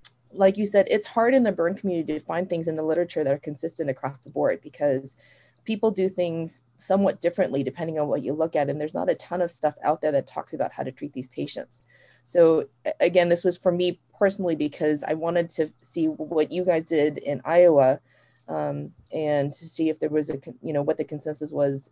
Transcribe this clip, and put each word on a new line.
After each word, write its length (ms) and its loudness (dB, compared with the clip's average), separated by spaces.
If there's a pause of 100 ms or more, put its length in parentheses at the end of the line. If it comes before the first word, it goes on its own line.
(320)
like 240 4
you 100 0
said, 240 4
it's 180 2
hard 260 2
in 100 6
the 80 2
burn 240 0
community 380 -2
to 60 -4
find 300 -4
things 200 -2
in 80 -2
the 60 -4
literature 420 0
that 80 2
are 60 -2
consistent 500 -6
across 300 -6
the 100 -20
board 320 0
because 560 -4 (460)
people 280 0
do 180 0
things 540 -4 (140)
somewhat 440 0
differently 420 0
depending 340 -4
on 120 -2
what 120 0
you 120 -4
look 220 -2
at. 140 0
And 120 -4
there's 120 -6
not 160 -2
a 60 2
ton 260 -6
of 80 0
stuff 340 -2
out 180 0
there 100 0
that 160 0
talks 260 -10
about 200 -4
how 100 -8
to 80 -6
treat 220 -12
these 160 -10
patients. 580 -12 (380)
So 400 4 (200)
a-, 140 -2
again, 300 4
this 160 2
was 120 2
for 140 0
me 280 -2 (140)
personally 440 0
because 480 -2
I 80 -2
wanted 380 -2
to 280 -2
see 280 -2
what 440 -2
you 140 -4
guys 180 2
did 360 0
in 260 -4
Iowa, 560 6 (480)
um, 420 -6 (220)
and 400 0
to 120 -16
see 220 -2
if 120 -2
there 100 -2
was 200 0
a 80 -6
con-, 240 -16
you 120 -6
know, 80 0
what 160 -2
the 80 -4
consensus 460 -8
was 400 -2